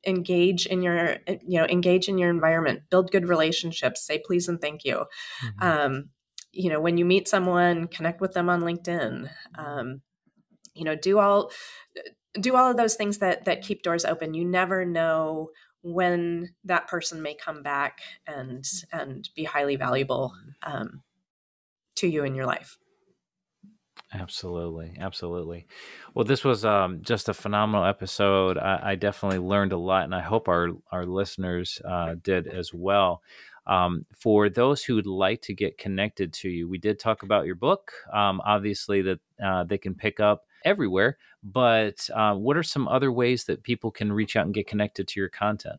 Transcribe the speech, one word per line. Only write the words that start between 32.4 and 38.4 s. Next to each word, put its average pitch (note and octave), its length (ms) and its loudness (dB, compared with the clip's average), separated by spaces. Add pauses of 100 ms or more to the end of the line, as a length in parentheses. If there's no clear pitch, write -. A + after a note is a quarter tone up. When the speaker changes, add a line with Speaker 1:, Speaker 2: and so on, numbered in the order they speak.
Speaker 2:
as F2 260 -8
well. F#2 500 2 (440)
Um, F2+ 480 2
for G#2 340 4
those B2+ 360 2
who B2+ 100 0
would G2+ 140 0
like G2 340 0
to G2+ 120 -8
get G2 220 -4
connected G2 580 -4
to - 140 -6
you, E2+ 200 -4
we F#2 100 -6
did G#2 220 -2
talk A2 240 -2
about G2 220 2
your F2+ 100 -4
book, D3 360 0 (200)
um, G2+ 320 2